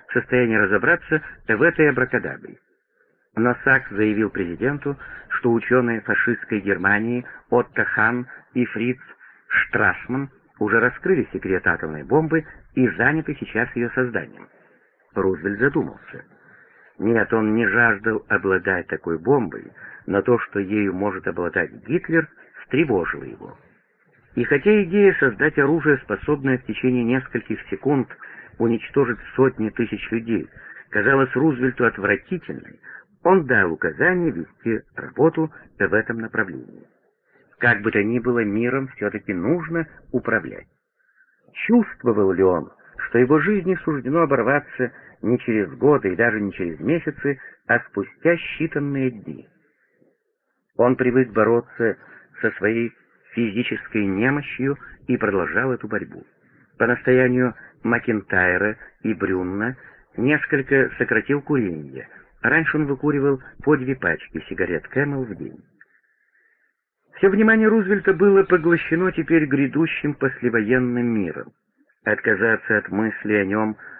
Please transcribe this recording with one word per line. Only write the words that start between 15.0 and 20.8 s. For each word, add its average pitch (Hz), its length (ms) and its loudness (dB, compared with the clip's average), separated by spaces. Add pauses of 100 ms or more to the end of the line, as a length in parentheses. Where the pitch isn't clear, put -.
Рузвельт 95 440 -2
задумался. 139 640 -2 (720)
Нет, 110 360 0
он 107 220 2
не 117 100 2
жаждал 110 640 0
обладать 92 600 -2
такой 82 300 -6
бомбой, 95 540 -2 (340)
но 95 160 0
то, 120 180 4
что - 200 -6
ею 101 340 0